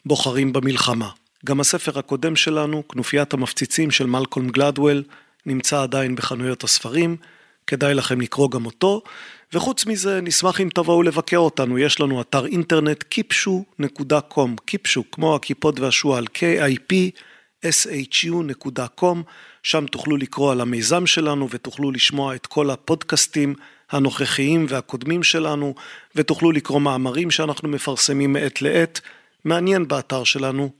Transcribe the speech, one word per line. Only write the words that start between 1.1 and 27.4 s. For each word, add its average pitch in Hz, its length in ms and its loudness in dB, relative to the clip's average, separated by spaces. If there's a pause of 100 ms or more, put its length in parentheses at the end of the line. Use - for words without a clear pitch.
גם 143 140 0
הספר 143 380 0
הקודם 143 380 -2
שלנו, 151 520 0
כנופיית 139 460 -2
המפציצים 147 560 -2
של 135 160 2
מלקולם 127 420 -2
גלדוול, 139 540 2 (440)
נמצא 139 360 0
עדיין 131 340 -2
בחנויות 123 480 -4
הספרים, 170 520 0 (500)
כדאי 143 280 2
לכם 127 260 0
לקרוא 135 300 0
גם 120 160 -4
אותו. 196 360 0 (500)
וחוץ 175 340 0
מזה, 196 340 -2
נשמח 175 400 0
אם 190 140 2
תבואו 170 280 4
לבקר 165 340 2
אותנו. 135 420 2
יש 143 220 2
לנו 135 200 0
אתר 127 260 -2
אינטרנט, 160 560 0
קיפשו - 640 -2 (140)
נקודה 143 420 0
קום, 123 440 -2
קיפשו, - 480 -2
כמו 156 220 0
הכיפות 139 460 -2
והשועל, 127 440 0
K - 160 -10 (200)
I 139 320 0
P - 20 2 (680)
S 170 220 0 (240)
H 165 200 0
U 170 40 -2 (100)
נקודה 131 440 -6
קום. 175 340 0 (400)
שם 151 240 0
תוכלו - 300 -2
לקרוא 139 360 0
על 123 80 0
המיזם 123 460 0
שלנו, 147 440 0
ותוכלו 123 400 -6
לשמוע 135 440 0
את 123 120 -14
כל 147 240 0
הפודקאסטים 147 840 0 (360)
הנוכחיים 143 760 2
והקודמים 135 540 -4
שלנו, 151 520 0 (420)
ותוכלו 160 360 4
לקרוא 143 280 2
מאמרים 139 500 0
שאנחנו 156 380 -2